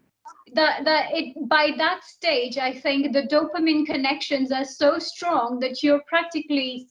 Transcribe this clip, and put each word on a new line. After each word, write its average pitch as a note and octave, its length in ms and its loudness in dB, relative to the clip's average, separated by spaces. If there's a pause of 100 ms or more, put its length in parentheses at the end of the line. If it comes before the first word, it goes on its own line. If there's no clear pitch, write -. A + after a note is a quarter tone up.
(540)
that, D4+ 320 2
that D#4 260 2
it, D4 380 -6
by D4+ 280 4
that F4 280 -2
stage, B3+ 520 -2
I C4 140 -2
think C#4 400 -2
the C#4 120 2
dopamine D#4 640 2
connections C#4 680 -2
are C4+ 100 -2
so D4 340 2
strong B3+ 640 -2
that B3+ 240 -4
you're C#4+ 240 4
practically D4 840 -2